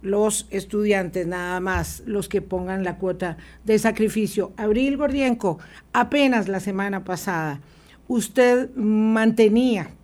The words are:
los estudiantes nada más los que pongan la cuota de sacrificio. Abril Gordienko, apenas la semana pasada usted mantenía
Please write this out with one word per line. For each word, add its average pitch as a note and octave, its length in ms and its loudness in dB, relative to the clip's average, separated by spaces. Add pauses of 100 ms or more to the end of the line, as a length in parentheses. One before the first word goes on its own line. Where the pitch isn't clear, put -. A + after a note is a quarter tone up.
los G#3 480 0
estudiantes G3 720 -2
nada F3+ 360 -6
más F3+ 460 -4
los G3+ 220 -4
que G3 140 -2
pongan F#3+ 400 -6
la F3+ 160 -4
cuota F3+ 380 -6 (260)
de A3 160 4
sacrificio. G#3+ 800 0
Abril A#3+ 400 0
Gordienko, B3+ 640 0 (320)
apenas A#3+ 560 2
la G3 100 -2
semana G3 460 -4
pasada D#3+ 560 -4 (480)
usted B3 680 2
mantenía A3 1160 2 (120)